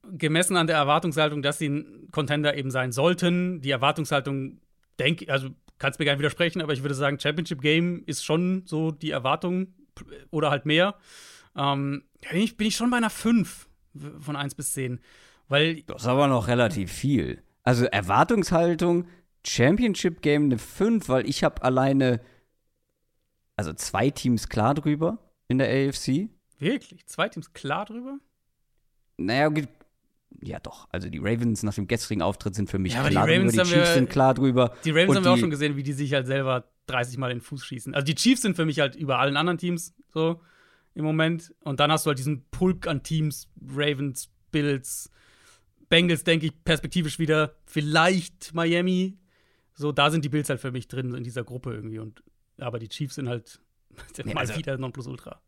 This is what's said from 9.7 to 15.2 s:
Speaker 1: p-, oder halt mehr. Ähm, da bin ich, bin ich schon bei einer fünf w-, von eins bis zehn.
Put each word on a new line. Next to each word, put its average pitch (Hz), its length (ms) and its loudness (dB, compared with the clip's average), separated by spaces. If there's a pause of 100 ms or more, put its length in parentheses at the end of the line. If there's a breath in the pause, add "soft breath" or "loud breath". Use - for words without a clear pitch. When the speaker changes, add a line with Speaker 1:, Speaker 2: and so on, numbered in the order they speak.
Speaker 1:
p-, - 100 -18 (240)
oder 151 220 0
halt 143 160 -2
mehr. 170 280 4 (600 loud breath)
Ähm, 139 480 -2 (180)
da - 80 -16
bin 170 120 0
ich, 226 140 0
bin 214 120 0
ich 214 80 0
schon 240 160 0
bei 247 60 0
einer 226 120 0
fünf - 580 0 (260)
w-, 147 280 -16
von 147 140 -8
eins 143 200 -6
bis - 180 -6
zehn. 127 260 -6 (480 soft breath)